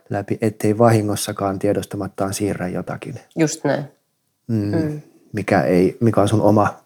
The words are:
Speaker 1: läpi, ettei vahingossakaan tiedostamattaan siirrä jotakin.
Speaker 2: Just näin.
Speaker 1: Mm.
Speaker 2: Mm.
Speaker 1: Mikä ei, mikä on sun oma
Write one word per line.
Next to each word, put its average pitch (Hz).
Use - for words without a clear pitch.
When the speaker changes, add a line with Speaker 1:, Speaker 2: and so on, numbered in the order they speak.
Speaker 1:
läpi, 101
ettei 107
vahingossakaan 104
tiedostamattaan 98
siirrä 92
jotakin. 90
Speaker 2:
Just -
näin. 143
Speaker 1:
Mm. 104
Speaker 2:
Mm. 151
Speaker 1:
Mikä 98
ei, 90
mikä 110
on 101
sun 107
oma 104